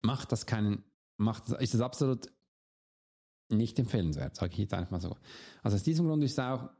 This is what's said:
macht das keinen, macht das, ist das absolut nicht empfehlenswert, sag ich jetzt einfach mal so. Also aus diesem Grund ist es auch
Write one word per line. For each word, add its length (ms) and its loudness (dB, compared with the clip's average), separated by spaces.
macht 320 0
das 120 -2
keinen, 380 0
macht 320 0
das, 140 0
ist 120 0
das 60 4
absolut 500 0
nicht 300 2
empfehlenswert, 560 0
sag 160 -4
ich 60 -8
jetzt 160 -2
einfach 180 -4
mal 80 -4
so. 160 -6
Also 140 2
aus 60 0
diesem 240 2
Grund 140 2
ist 120 0
es 60 -2
auch 300 -4